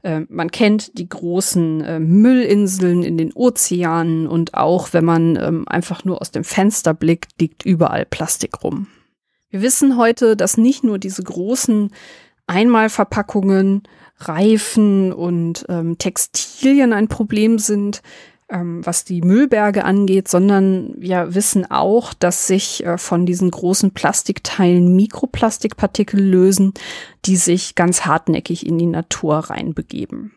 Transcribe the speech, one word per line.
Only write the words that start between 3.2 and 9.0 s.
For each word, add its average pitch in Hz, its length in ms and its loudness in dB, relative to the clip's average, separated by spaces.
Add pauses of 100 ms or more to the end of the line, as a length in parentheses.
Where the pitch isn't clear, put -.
Ozeanen 170 920 0
und 165 260 -2
auch 170 400 0
wenn 165 100 2
man, 165 320 2
ähm, - 320 -4
einfach - 380 -6
nur 185 160 -2
aus 170 100 -12
dem - 140 -6
Fenster 196 480 0
blickt, 165 480 -2
liegt - 240 -4
überall 175 400 0
Plastik - 580 -8
rum. - 240 -6 (600)